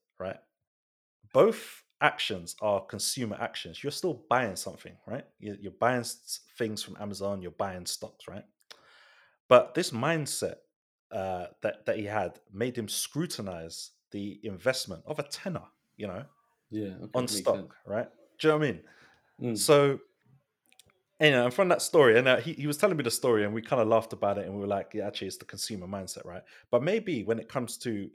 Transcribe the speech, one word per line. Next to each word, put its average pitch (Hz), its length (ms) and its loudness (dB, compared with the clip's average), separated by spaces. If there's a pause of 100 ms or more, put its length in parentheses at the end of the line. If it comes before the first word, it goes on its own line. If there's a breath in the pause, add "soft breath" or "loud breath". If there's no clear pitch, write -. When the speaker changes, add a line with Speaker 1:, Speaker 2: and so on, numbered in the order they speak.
(200)
Speaker 1:
right? 92 160 -8 (960)
Both 208 500 4 (180)
actions 95 640 -2
are 101 220 2
consumer 110 560 -6
actions. - 420 -8
You're 143 80 -6
still 160 400 -4
buying 120 240 2
something, - 420 -12 (100)
right? 113 180 -10 (160)
You're, 104 200 -10
you're 98 120 -12
buying 120 280 0
s-, - 400 -10 (160)
things 107 280 -4
from 92 160 -16
Amazon, 98 420 -6
you're 87 80 -10
buying 92 360 -6
stocks, - 420 -12
right? - 160 -14 (1040 soft breath)
But - 260 8
this 175 160 -2
mindset, 131 640 -2 (540)
uh, 92 360 -6 (160)
that, - 240 -4
that 107 120 0
he 104 60 -6
had 101 340 -4 (140)
made 123 260 -4
him 107 100 -6
scrutinize 95 1000 -8 (220)
the 101 320 -8
investment 180 600 -4
of 147 140 -10
a 143 60 -4
tenner, - 400 -10 (340)
you 107 80 -8
know, 98 180 -10 (460)
Speaker 2:
Yeah, 104 320 -6
okay, 104 120 -14
Speaker 1:
on 127 100 0
Speaker 2:
makes 107 120 -4
Speaker 1:
stock, 113 200 0
Speaker 2:
sense. 92 120 -10 (180)
Speaker 1:
right? 104 220 -4 (300)
Do 156 100 2
you 156 40 8
know 151 60 4
what 151 80 0
I 117 60 0
mean? 85 80 -8 (640 soft breath)
Speaker 2:
Mm. 117 160 -2
Speaker 1:
So, 143 420 6 (1200)
you 151 100 8
know, 123 140 6
and 123 100 0
from 190 140 4
that - 140 4
story, 123 360 8
and, 131 80 4
uh, 127 120 6
he, 147 160 -6
he 139 120 -6
was 147 120 -2
telling 190 180 4
me 135 80 0
the 117 60 0
story, 110 340 2
and 104 100 -2
we 117 60 -4
kinda 120 240 2
laughed 110 300 2
about 101 240 0
it, 90 80 -6
and 95 80 -8
we 104 60 -6
were 98 60 -4
like, 98 280 -2
"Yeah, 101 120 -4
actually, 101 220 -8
it's - 80 -10
the - 80 -18
consumer 98 420 -10
mindset, 95 380 -10
right?" 87 180 -14 (280 soft breath)
But 120 120 2
maybe 185 420 -2
when 113 140 -2
it 110 100 -12
comes 120 300 -6
to 104 360 -6